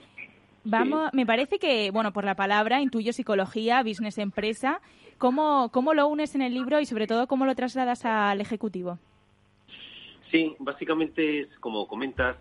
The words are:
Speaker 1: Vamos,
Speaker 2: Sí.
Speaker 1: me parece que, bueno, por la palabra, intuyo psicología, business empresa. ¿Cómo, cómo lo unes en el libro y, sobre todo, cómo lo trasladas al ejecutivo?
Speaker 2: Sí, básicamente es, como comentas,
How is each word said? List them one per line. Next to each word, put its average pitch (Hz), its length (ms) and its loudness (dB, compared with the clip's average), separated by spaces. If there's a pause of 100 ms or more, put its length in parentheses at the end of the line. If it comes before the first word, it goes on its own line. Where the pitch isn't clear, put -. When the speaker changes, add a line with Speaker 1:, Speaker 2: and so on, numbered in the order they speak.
(640)
Speaker 1:
Vamos, 262 460 2
Speaker 2:
Sí. 262 60 -2
Speaker 1:
me 254 100 4
parece 269 320 2
que, 226 320 2
bueno, 208 220 0
por 202 120 -4
la 196 120 0
palabra, 214 460 2
intuyo 233 320 -2
psicología, 220 680 0
business 214 360 -4
empresa. 214 600 -2 (360)
¿Cómo, 269 560 2
cómo 269 220 2
lo 285 140 6
unes 302 260 -2
en 269 80 0
el 247 100 0
libro 254 260 0
y, 302 80 2
sobre 214 200 -2
todo, 233 200 0
cómo 262 200 0
lo 262 80 2
trasladas 247 500 -2
al 208 380 2
ejecutivo? 185 560 -6 (1300)
Speaker 2:
Sí, 160 280 0
básicamente 151 840 -2
es, 139 80 -10 (100)
como 107 300 -6
comentas, 127 520 -4